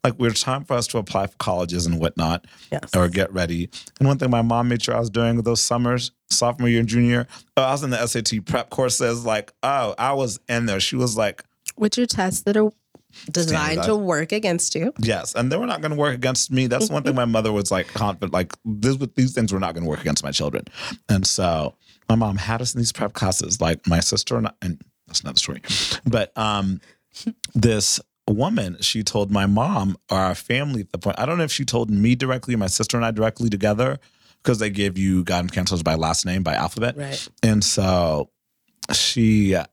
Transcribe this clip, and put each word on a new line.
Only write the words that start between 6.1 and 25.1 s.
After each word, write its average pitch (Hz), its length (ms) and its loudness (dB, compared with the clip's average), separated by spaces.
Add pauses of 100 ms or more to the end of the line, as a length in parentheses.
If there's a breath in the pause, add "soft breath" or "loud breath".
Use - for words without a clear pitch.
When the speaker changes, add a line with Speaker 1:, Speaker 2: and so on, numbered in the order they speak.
Speaker 1:
sophomore 120 400 0
year 117 100 4
and 117 100 2
junior 120 200 4
year, 120 180 2 (300 loud breath)
oh, 135 60 6
I 131 80 2
was 143 120 -2
in 135 60 -4
the 120 100 -2
S 117 160 -2
A 117 60 0
T 107 180 -2
prep 120 300 -4
courses. 120 560 0
Like, 107 280 -2 (100)
oh, 131 340 0
I 131 160 0
was 127 260 -2 (100)
in 120 160 0
there. 98 140 0
She - 160 -2
was 123 220 0
like, 107 260 -2 (340)
Speaker 2:
With 214 200 0
your 240 100 2
tests 190 360 -2
that 202 140 2
are 214 140 4 (600 loud breath)
designed 165 180 0
Speaker 1:
Standardized. 156 400 0
Speaker 2:
to 214 60 2
work 170 360 0
against 202 420 0
you. 170 260 -2
Speaker 1:
Yes, 110 360 -2
and 123 160 0
they 165 60 0
were 240 100 -2
not 170 140 -4
gonna 151 140 -4
work 147 200 2
against 127 360 0
me. 131 140 2
That's 131 240 2
one 147 140 -2
thing 143 100 2
my 123 120 2
mother 110 260 2
was, 101 200 0
like, 92 160 0
confident, 98 460 -2
like, 90 200 0 (120)
this, 113 320 2 (180)
these 127 180 4
things 110 200 2
were 95 60 0
not 87 160 -2
gonna 85 120 -4
work 76 140 -2
against 76 220 0
my 71 80 -6
children. 71 340 -2 (440 loud breath)
And 95 180 4
so 82 480 0 (340 soft breath)
my 113 60 6
mom 107 220 2
had 110 240 -2
us 120 120 -4
in 117 60 -2
these 117 120 0
prep 104 220 -4
classes, - 480 0
like, 82 260 0
my 85 120 4
sister - 380 0
and 110 100 0
I, - 40 -4 (120)
and 87 180 -6 (260)
that's - 140 -4